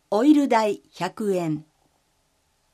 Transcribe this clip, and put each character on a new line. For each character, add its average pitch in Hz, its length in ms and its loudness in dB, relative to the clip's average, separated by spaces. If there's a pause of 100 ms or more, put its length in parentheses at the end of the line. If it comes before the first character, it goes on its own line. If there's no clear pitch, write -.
オ 214 140 -2
イ 302 100 6
ル 285 140 2
代 220 340 0 (100)
百 190 440 -6
円。 156 280 -4 (1120)